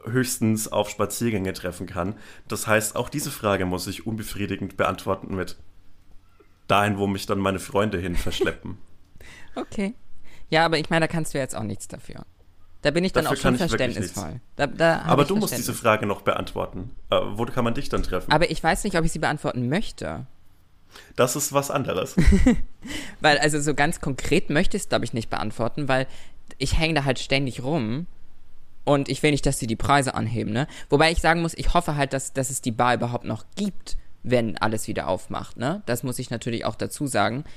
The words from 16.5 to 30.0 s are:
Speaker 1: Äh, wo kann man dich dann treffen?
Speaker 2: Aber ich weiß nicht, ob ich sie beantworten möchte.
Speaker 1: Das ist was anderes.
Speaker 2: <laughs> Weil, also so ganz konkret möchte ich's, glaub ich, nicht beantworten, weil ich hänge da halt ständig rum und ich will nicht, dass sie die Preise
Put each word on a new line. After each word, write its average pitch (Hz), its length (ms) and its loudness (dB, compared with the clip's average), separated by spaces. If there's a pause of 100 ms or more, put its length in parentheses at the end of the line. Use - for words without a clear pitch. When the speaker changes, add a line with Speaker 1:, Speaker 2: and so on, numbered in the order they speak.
Speaker 1:
Äh, 95 100 4 (140)
wo 110 140 -2
kann 123 180 -2
man 113 80 2
dich 139 160 -2
dann 101 140 2
treffen? - 280 -2
Speaker 2:
Aber 151 180 4
ich - 140 -4
weiß 170 220 2
nicht, 185 120 0
ob 160 60 4
ich 165 80 4
sie 160 80 -6
beantworten 139 480 -2
möchte. 127 580 -4 (920)
Speaker 1:
Das 123 180 4
ist 143 180 -4
was 139 160 2
anderes. - 460 -2 (520)
Speaker 2:
<laughs> - 520 -10
Weil, 147 200 6
also 151 200 2
so 147 140 0
ganz 147 260 2
konkret - 500 0
möchte 165 280 4
ich's, - 120 -6
glaub 120 140 0
ich, 120 100 -4
nicht 117 160 -4
beantworten, 110 600 -2
weil 131 180 2 (520)
ich 139 200 2
hänge 160 140 4
da 139 100 2
halt 131 160 0
ständig 135 420 0
rum 131 460 -2 (800)
und 139 240 4
ich 139 120 -2
will 151 100 6
nicht, 135 140 2
dass 139 140 2
sie 123 80 -4
die 110 80 0
Preise 139 400 4